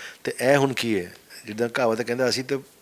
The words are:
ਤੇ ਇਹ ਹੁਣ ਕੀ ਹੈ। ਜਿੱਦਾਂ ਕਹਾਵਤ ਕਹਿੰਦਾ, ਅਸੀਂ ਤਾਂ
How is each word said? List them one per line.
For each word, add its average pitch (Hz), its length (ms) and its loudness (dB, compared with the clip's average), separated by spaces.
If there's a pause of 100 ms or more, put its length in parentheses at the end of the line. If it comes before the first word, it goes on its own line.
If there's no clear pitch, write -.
(240)
ਤੇ - 160 -2
ਇਹ 131 160 6
ਹੁਣ 139 160 4
ਕੀ 113 260 0
ਹੈ। 87 160 -8 (320)
ਜਿੱਦਾਂ 110 220 -2
ਕਹਾਵਤ 117 340 0
ਕਹਿੰਦਾ, 123 260 0
ਅਸੀਂ 127 160 -2
ਤਾਂ 135 140 -4 (240)